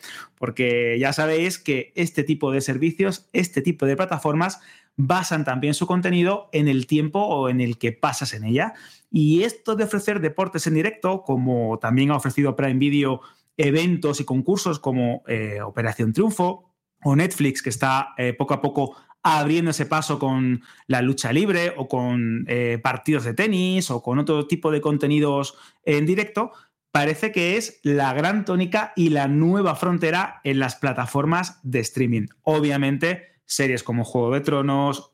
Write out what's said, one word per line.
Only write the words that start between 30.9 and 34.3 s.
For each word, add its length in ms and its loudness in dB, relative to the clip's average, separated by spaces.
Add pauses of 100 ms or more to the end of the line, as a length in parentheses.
de 180 -2
streaming. 460 -2 (160)
Obviamente, 1000 0
series 400 -2
como 220 -2
Juego 280 0